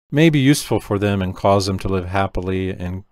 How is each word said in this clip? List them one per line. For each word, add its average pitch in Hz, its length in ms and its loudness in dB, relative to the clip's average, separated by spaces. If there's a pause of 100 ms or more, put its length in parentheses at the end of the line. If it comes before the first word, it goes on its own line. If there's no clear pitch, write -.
(100)
may 151 180 4
be 151 120 2
useful 131 400 2
for 101 180 -2
them 101 240 0
and 92 120 -4
cause 101 300 2
them 95 140 -2
to 101 100 -6
live 95 180 -2
happily 95 640 -2
in 92 440 -8